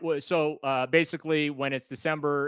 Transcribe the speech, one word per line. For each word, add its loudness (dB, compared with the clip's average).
well, -2
so, 0
uh, 0
basically, 2
when -2
it's -6
December 0